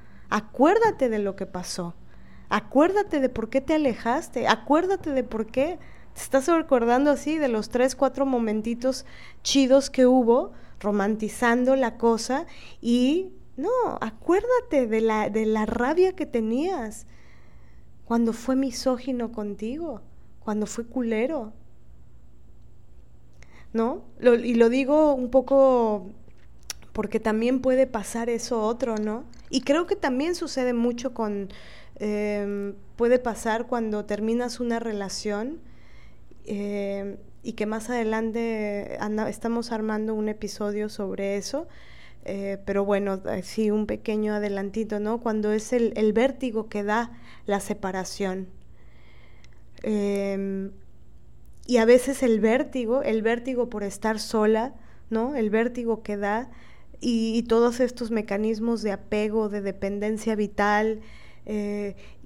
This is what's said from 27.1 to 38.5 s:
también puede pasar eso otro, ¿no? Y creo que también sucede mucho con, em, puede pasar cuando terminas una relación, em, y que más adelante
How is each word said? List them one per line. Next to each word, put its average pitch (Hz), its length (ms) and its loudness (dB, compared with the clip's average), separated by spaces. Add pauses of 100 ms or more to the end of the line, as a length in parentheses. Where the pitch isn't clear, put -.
también 226 420 2
puede 262 260 6
pasar 233 440 -4
eso 226 320 0
otro, 233 340 0
¿no? 214 280 -4 (260)
Y 262 120 0
creo 330 240 4
que 403 100 -2
también 294 380 0
sucede 254 380 -2
mucho 240 420 0
con, 202 340 -4 (480)
em, 208 800 -4 (220)
puede 240 220 6
pasar 233 480 -2
cuando 220 380 -2
terminas 226 560 -2
una 233 200 0
relación, 214 800 -4 (840)
em, 202 720 -4 (260)
y 226 100 -8
que 214 140 -2
más 220 240 -4
adelante 220 1120 0